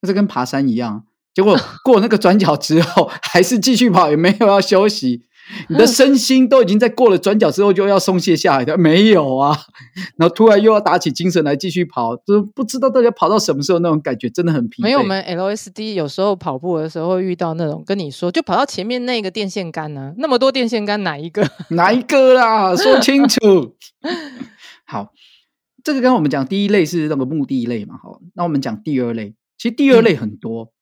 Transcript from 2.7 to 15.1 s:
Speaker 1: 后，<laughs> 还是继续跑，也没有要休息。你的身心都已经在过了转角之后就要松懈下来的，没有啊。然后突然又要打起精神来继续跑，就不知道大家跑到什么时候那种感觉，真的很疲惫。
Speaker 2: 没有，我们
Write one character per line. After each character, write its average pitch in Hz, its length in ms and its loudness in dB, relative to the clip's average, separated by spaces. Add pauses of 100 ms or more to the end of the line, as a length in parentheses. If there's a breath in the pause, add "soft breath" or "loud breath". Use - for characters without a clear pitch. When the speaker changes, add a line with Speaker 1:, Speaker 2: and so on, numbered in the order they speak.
Speaker 1:
后， 160 340 0
<laughs> - 60 -14
还 - 220 2
是 208 160 0
继 247 160 0
续 233 140 2
跑， 175 200 4
也 147 60 2
没 175 240 2
有 226 80 4
要 196 140 4
休 196 260 2
息。 127 360 -4 (460 loud breath)
你 165 80 -2
的 220 80 8
身 269 320 4
心 262 320 2
都 262 140 4
已 - 20 4
经 196 140 2
在 233 100 2
过 226 200 2
了 185 80 2
转 202 200 0
角 185 140 2
之 180 120 0
后 202 80 4
就 190 160 0
要 196 120 4
松 185 200 0
懈 170 160 0
下 147 220 0
来 127 80 -2
的， 151 120 -2
没 180 320 4
有 147 280 2
啊。 143 200 0 (600 loud breath)
然 165 100 2
后 175 60 0
突 220 140 4
然 202 140 6
又 220 100 4
要 214 80 2
打 180 180 0
起 170 140 -2
精 170 180 -4
神 170 140 0
来 143 120 -2
继 180 140 -8
续 170 160 -2
跑， 120 320 -6
就 208 240 0 (120)
不 269 100 -6
知 247 160 -8
道 262 100 0
大 262 120 2
家 240 100 4
跑 175 180 -2
到 214 80 2
什 156 180 -2
么 143 60 -6
时 143 100 -2
候 170 80 2
那 170 100 0
种 156 120 0
感 131 160 -6
觉， 120 120 -8
真 175 160 -4
的 170 60 0
很 127 160 -2
疲 - 140 -10
惫。 - 40 -4
Speaker 2:
没 220 60 0
有， 277 80 0
我 254 40 0
们 190 180 -4